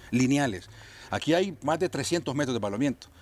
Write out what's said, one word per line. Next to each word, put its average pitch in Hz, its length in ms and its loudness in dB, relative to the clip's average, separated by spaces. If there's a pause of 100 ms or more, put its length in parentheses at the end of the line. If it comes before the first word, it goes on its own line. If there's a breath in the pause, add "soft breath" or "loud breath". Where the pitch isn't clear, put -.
(100)
lineales. 127 580 2 (420 loud breath)
Aquí 139 240 2
hay 185 280 2
más 156 160 0
de 185 100 0
trescientos 143 460 -2
metros 131 200 0
de 117 40 0
embalvamiento 107 500 -2 (140 loud breath)